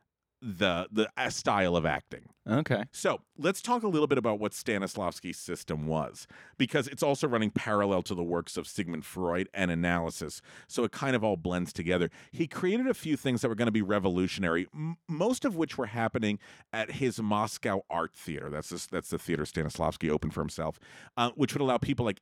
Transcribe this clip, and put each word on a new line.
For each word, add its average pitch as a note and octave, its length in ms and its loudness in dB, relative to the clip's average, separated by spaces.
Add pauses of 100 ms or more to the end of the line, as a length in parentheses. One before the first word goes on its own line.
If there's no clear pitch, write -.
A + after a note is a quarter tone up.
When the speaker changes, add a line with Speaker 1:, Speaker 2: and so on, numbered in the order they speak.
(420)
Speaker 1:
the, F#2 480 2
the, G#2+ 260 2
uh, B2 140 0
style F#2+ 460 4
of D#2+ 100 4
acting. - 420 -2 (220)
Speaker 2:
Okay. A#2+ 400 2
Speaker 1:
So - 300 -2 (180)
let's E3+ 240 0
talk A#3+ 220 0
a G#3+ 40 0
little D3+ 200 4
bit C#3 100 4
about G#2+ 220 2
what G#2 100 0
Stanislavski's F#2+ 880 -2
system D#2+ 480 -6
was, D#2 400 -2 (320)
because C3+ 300 0
it's C#3+ 160 -2
also C#3+ 240 2
running A2 240 2
parallel G2+ 500 2
to F#2+ 140 -4
the F2 80 -2
works E2+ 320 -2
of E2 100 -6
Sigmund E2+ 380 -4
Freud F2+ 500 0
and F#2 160 0
analysis. E2+ 720 -2 (240)
So - 160 -2
it A2 80 0
kind C3+ 240 -2
of A2 80 2
all G#2 140 2
blends F2+ 360 -2
together. F2 380 2 (220)
He E3 160 -2
created A3+ 400 0
a A#3+ 60 2
few D#3 220 0
things B2 260 0
that C3 60 2
were A2+ 60 0
gonna A2+ 160 2
be G#2+ 120 2
revolutionary, F#2 920 2
m-, D#3 220 -4 (120)
most F#3 360 0
of A#3+ 100 2
which D#3+ 240 -2
were B2+ 80 -2
happening A2 540 -2 (320)
at A2 180 -2
his A#2+ 320 -2
Moscow G#2 680 0
Art E2 240 -2
Theater. D2 380 -8
That's D2 200 -6
this, F2 160 -8
that's - 240 -4
the E2 100 -2
theater D2+ 240 0
Stanislavski D#2+ 640 -2
opened D2+ 240 0
for - 60 -4
himself, D#2+ 400 -6 (360)
uh, A#2+ 200 2
which C#3+ 180 2
would C#3+ 80 0
allow B2+ 160 2
people B2 260 0
like G#2 180 0